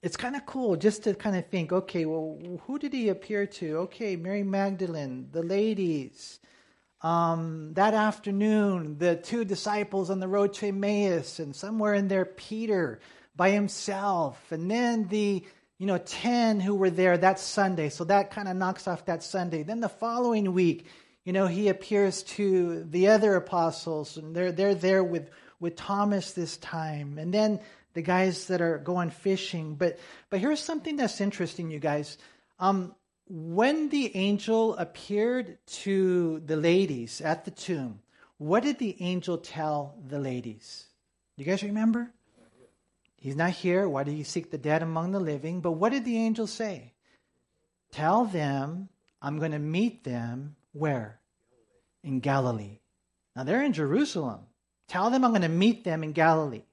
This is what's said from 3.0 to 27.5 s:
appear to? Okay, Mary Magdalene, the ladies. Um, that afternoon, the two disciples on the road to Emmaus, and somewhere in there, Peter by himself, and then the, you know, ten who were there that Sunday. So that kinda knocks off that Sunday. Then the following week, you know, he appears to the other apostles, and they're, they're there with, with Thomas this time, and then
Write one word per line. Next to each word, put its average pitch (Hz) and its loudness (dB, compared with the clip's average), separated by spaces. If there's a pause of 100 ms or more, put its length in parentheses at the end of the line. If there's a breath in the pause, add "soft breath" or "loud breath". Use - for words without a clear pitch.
appear 202 -2
to? 165 -6
Okay, 190 -6
Mary 190 -4
Magdalene, 175 -2
the 165 -4
ladies. 185 -2 (640 soft breath)
Um, 165 0
that 202 4
afternoon, 202 2
the 170 4
two 226 -4
disciples 196 -2
on 190 0
the 185 -4
road 202 2
to 208 -4
Emmaus, 196 0
and 143 -8
somewhere 214 0
in 196 2
there, 190 2
Peter 190 -2 (360 loud breath)
by 175 4
himself, 196 -2
and 165 -4
then 233 0
the, 202 0 (320 loud breath)
you 185 -6
know, 196 2
ten 226 2
who 196 2
were 190 4
there 180 6
that 190 4
Sunday. 185 0
So 143 -6
that 196 4
kinda 196 -6
knocks 185 -2
off 175 -4
that 165 -4
Sunday. 170 -4
Then 214 -6
the 226 -2
following 226 0
week, 175 2 (360 loud breath)
you 180 -6
know, 190 4
he 196 2
appears 196 2
to 180 0
the 175 4
other 214 6
apostles, 165 -2
and 156 -10
they're, 180 0
they're 196 2
there 185 4
with, 170 -2 (300 loud breath)
with 170 -4
Thomas 202 0
this 165 -6
time, 151 -8
and 170 -4
then 214 4 (320 loud breath)